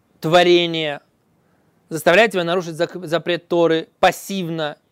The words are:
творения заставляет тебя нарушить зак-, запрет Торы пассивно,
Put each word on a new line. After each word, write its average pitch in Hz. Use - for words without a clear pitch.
творения 170
заставляет 175
тебя 185
нарушить 170
зак-, 175
запрет 165
Торы 165
пассивно, 170